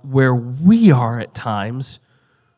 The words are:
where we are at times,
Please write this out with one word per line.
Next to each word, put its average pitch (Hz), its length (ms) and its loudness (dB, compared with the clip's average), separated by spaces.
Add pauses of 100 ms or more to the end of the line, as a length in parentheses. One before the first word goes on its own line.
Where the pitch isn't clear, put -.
where 131 320 0
we 160 560 2
are 120 300 0
at - 120 -12
times, 113 680 -8 (580)